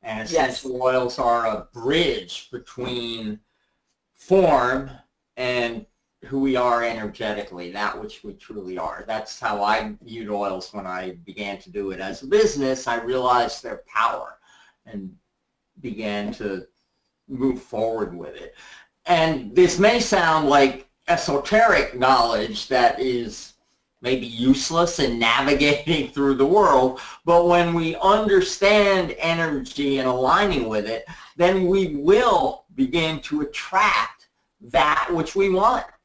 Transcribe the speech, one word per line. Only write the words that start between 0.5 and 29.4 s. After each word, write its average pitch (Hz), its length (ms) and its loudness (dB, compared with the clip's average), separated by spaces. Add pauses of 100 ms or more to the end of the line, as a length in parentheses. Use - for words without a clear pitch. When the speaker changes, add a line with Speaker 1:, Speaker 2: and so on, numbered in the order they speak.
Speaker 1:
essential 127 220 -8
oils 127 380 0
are 117 280 2
a 107 260 -6
bridge 123 760 -2
between 120 880 -8 (760)
form 139 760 2 (480)
and 120 480 -4 (400)
who 135 140 -6
we 135 160 0
are 120 280 0
energetically, 104 880 -8
that 104 280 -6
which 107 240 -16
we 104 100 -16
truly 92 440 -14
are. 80 300 -10
That's 110 320 -10
how 101 240 -4
I 107 380 -2
viewed 110 280 -14
oils 101 440 -6
when 98 140 -12
I 92 240 -10 (140)
began 98 340 -12
to 92 120 -20
do 98 200 -8
it 92 80 -10
as 95 240 -10
a 135 40 -14
business. 135 600 0
I 120 140 -2
realized 123 600 0
their 110 240 -12
power - 520 -2 (460)
and 95 300 -14 (680)
began 104 540 -8
to 95 320 -8 (600)
move 131 340 -4
forward 107 540 -6
with 78 200 -14
it. - 200 -18 (500)
And 160 500 0
this 175 240 6
may 233 200 4
sound 160 500 2
like 139 380 4 (200)
esoteric 170 880 2
knowledge 117 680 2
that 123 320 2
is 120 540 -4 (500)
maybe 123 240 -2
useless 135 720 0
in 123 200 0
navigating 139 880 2
<laughs> - 40 -20
through 139 220 2
the 135 100 4
world, 143 540 4 (260)
but 170 220 6
when 175 260 4
we 165 240 -2
understand 196 1200 2
energy 143 800 -2